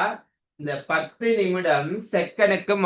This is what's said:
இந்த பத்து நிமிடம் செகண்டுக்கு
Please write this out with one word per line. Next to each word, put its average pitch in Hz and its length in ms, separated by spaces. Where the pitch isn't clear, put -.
இந்த 147 140
பத்து 160 360
நிமிடம் 170 520
செகண்டுக்கு 196 600